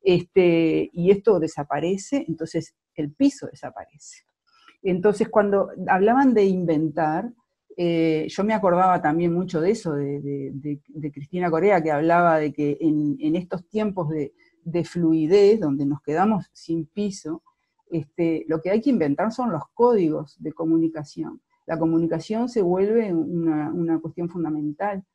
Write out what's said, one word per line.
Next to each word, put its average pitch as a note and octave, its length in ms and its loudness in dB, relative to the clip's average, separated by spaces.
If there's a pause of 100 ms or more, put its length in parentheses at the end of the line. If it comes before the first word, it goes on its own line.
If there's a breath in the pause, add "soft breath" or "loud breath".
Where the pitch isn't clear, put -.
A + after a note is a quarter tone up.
este, E3+ 880 2
y F3 180 0
esto G3 300 4
desaparece, D#3+ 880 -4
entonces D#3+ 460 -6 (200)
el D3 160 -6
piso C4+ 360 0
desaparece. - 760 -18 (580 soft breath)
Entonces, G3+ 480 0
cuando G3+ 400 2 (180)
hablaban A#3 460 4
de G#3 100 4
inventar, E3 880 0 (460)
eh, E3 500 0
yo F#3+ 160 -4
me A3 80 0
acordaba F#3 480 2
también E3+ 320 0
mucho F3 300 -2
de F3+ 80 2
eso, G3 240 -4
de, C#3+ 260 -4
de, C#3 320 -8
de, C#3+ 340 -8
de D3+ 260 -12
Cristina F3 380 -6
Corea, F3 320 2
que D#3+ 80 -2
hablaba E3 480 4
de D3+ 140 -2
que D3 300 -2
en, D3+ 380 0
en D#3 160 0
estos F3+ 320 -8
tiempos G3 420 -4
de, D3+ 240 -4 (300 soft breath)
de E3 200 -2
fluidez, F3 760 4
donde C#3+ 260 0
nos C#3+ 160 -4
quedamos F3+ 500 0
sin E3 320 -6
piso, G3+ 580 -8 (480)
este, E3 580 -2
lo D#3+ 120 -2
que F3+ 100 -4
hay A3+ 120 2
que C#4+ 80 2
inventar E3+ 420 0
son A#3+ 180 -4
los D#3 120 -4 (100)
códigos E3+ 680 0
de D#3 100 -8
comunicación, D#3+ 880 -4 (300)
la D#3+ 80 -4
comunicación E3 720 -2
se A#3 140 -2
vuelve G3 520 0
una, D#3+ 580 -2
una E3 280 -2
cuestión D#3+ 280 -8
fundamental E3 760 -6 (100)